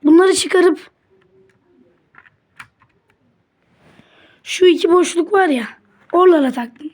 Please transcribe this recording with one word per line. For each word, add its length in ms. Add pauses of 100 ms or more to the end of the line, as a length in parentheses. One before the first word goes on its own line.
Bunları 300
çıkarıp 560 (3500)
şu 240
iki 260
boşluk 400
var 160
ya, 160 (480)
oralara 400
taktım. 420